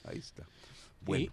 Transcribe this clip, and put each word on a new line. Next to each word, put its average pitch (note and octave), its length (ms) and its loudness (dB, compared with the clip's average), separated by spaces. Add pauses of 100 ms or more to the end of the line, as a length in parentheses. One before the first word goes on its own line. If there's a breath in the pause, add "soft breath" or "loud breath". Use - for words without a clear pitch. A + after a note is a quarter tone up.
ahí - 140 -4
está. - 260 -10 (560 soft breath)
Bueno. - 320 4